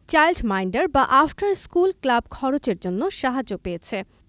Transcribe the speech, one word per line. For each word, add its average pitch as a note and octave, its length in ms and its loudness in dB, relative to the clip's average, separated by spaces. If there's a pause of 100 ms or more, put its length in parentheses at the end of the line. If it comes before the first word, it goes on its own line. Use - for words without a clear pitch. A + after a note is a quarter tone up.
চাইল্ড D#4+ 360 2
মাইন্ডার G3 440 0
বা C4+ 140 2
আফটার D#4 520 2
স্কুল F4+ 460 0
ক্লাব A#3+ 300 0
খরচের C4 480 -2
জন্য G3+ 320 -4
সাহায্য B3 480 -4
পেয়েছে। F#3+ 460 -8 (240)